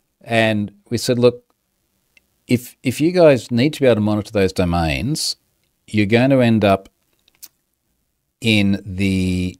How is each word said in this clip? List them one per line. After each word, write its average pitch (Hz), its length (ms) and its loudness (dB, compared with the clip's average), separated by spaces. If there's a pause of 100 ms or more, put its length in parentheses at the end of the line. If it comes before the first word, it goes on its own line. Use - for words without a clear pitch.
(220)
And 110 500 -2 (200)
we 117 80 -4
said, 123 180 -2
"Look, 120 260 0 (1040)
if, - 380 -4
if 131 180 -6
you 165 100 0
guys 156 380 4
need 123 240 0
to - 80 -10
be 135 60 2
able 117 80 4
to 107 60 -2
monitor 107 300 -4
those 98 220 0
domains, 85 800 -2 (520)
you're 104 180 0
going 117 240 2
to 135 120 2
end 113 220 2
up 98 240 0 (1500)
in 101 460 2
the 92 760 -2